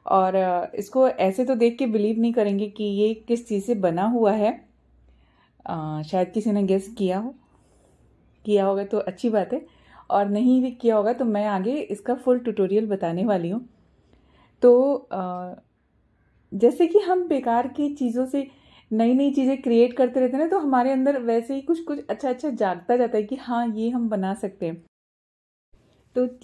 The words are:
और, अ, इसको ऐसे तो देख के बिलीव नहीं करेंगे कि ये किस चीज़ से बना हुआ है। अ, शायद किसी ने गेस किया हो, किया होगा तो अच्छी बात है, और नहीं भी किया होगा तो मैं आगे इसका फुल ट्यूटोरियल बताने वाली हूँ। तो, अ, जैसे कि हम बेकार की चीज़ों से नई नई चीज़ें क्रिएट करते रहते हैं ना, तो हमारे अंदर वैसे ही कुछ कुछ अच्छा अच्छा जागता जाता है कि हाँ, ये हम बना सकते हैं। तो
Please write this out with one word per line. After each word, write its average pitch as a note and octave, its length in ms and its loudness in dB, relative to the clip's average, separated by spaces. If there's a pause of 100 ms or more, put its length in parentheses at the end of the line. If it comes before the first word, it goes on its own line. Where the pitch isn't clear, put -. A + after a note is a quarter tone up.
और, F#3 280 2
अ, F#3 400 0
इसको B3+ 340 2
ऐसे F#3+ 360 0
तो C4 100 0
देख A#3 240 2
के C4+ 80 0
बिलीव G#3+ 340 0
नहीं A#3 120 2
करेंगे G#3 340 0
कि G3+ 180 -8
ये G#3 300 0
किस A#3 340 -4
चीज़ G3 160 -2
से A#3+ 100 0
बना F#3 300 0
हुआ A3+ 280 2
है। A3 360 -2 (1000)
अ, D#3 360 -6
शायद F3+ 260 -2
किसी G#3+ 240 -2
ने G3+ 100 2
गेस F#3+ 360 0
किया F#3 200 0
हो, A#3+ 160 -8 (1080)
किया G3+ 200 2
होगा G3 200 0
तो G#3 140 -4
अच्छी G3+ 320 -4
बात G3+ 220 -2
है, D4 140 -6 (440)
और G3+ 180 2
नहीं B3 340 2
भी B3+ 80 -4
किया A#3 260 0
होगा G#3+ 160 0
तो B3+ 120 -2
मैं G#3 220 -2
आगे G#3 300 -2
इसका A#3+ 380 -6
फुल B3+ 240 0
ट्यूटोरियल G#3 480 -2
बताने F#3 380 -2
वाली F3+ 260 0
हूँ। A#3+ 180 -8 (960)
तो, B3+ 320 6 (180)
अ, F3+ 400 -8 (1000)
जैसे A#3 320 4
कि E4+ 120 4
हम F4+ 300 2
बेकार B3 400 0
की D4 260 -4
चीज़ों B3 320 -2
से C4+ 220 -4 (440)
नई A3+ 220 2
नई C#4 180 2
चीज़ें C4+ 300 0
क्रिएट A#3 300 4
करते B3 280 0
रहते B3+ 160 2
हैं D4+ 80 0
ना, E4 60 -2
तो F#4+ 80 2
हमारे C4 320 2
अंदर C4+ 300 0
वैसे A#3 340 -2
ही C#4 60 -4
कुछ E4 200 -2
कुछ D4 260 -8
अच्छा B3+ 240 -4
अच्छा B3+ 200 -4
जागता G3+ 460 -2
जाता A#3 220 0
है G#3+ 60 0
कि C4 120 -8
हाँ, A#3+ 400 -4
ये A3+ 140 -2
हम A#3+ 180 -2
बना G3 260 -2
सकते F#3+ 320 -8
हैं। E3 180 -8 (1300)
तो B3+ 100 2 (200)